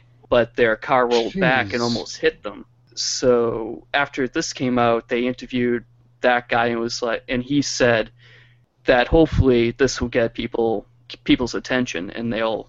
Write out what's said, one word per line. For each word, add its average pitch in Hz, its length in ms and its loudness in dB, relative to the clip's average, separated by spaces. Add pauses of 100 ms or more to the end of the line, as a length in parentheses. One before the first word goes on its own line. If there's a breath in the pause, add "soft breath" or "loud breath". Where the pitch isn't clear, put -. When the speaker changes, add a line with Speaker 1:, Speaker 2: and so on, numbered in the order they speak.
(280)
Speaker 1:
but 120 280 2
their 117 200 4
car 127 300 2
rolled 117 320 0
back 127 340 0
and 123 80 -2
Speaker 2:
Jeez. 120 40 0
Speaker 1:
almost 117 320 -4
hit - 260 -2
them. 104 220 -12 (300)
So 117 1000 -2
after 139 320 -2
this 160 260 -6
came 123 260 -2
out, 117 300 2
they 120 180 -2
interviewed 123 580 -4 (380)
that 120 260 0
guy 117 200 0
and 117 120 -2
was 117 220 -6
like, 113 260 -4
and 127 140 -4
he 143 200 0
said 117 480 0 (720 soft breath)
that 123 240 4
hopefully 131 640 4
this - 280 0
will 123 80 -4
get 117 260 0
people, 113 520 -4 (380)
people's 127 300 0
attention 104 560 -4
and 117 220 -6
they'll 110 360 -4